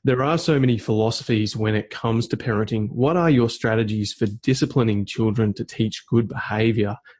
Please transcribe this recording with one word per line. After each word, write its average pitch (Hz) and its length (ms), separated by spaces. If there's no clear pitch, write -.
There 131 200
are 156 160
so 151 200
many 123 200
philosophies 110 760
when 107 200
it - 160
comes 117 380
to 117 80
parenting. 107 520
What 139 260
are 170 140
your 120 200
strategies 110 640
for - 140
disciplining 113 800
children 110 480
to - 100
teach - 440
good 117 200
behavior 107 680